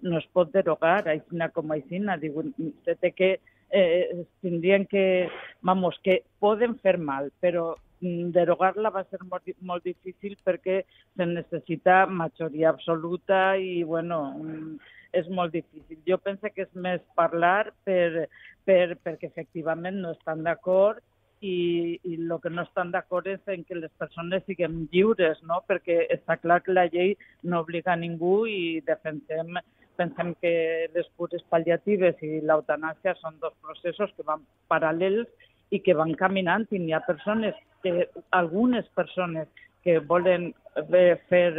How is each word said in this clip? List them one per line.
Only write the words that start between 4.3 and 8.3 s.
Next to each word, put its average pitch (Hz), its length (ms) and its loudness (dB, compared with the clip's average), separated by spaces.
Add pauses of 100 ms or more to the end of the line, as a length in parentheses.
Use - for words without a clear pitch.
tindrien 180 440 2
que, 185 460 2 (300)
vamos, 180 420 0
que 185 180 4 (180)
poden 220 380 2
fer 185 220 2
mal, 143 320 -6 (100)
però, 165 340 0 (240)
mm, 175 300 -4
derogar-la 175 640 2